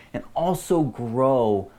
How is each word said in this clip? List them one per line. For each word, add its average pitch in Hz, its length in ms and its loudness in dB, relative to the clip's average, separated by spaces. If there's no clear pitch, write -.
and - 100 -8
also 170 480 0
grow 120 960 0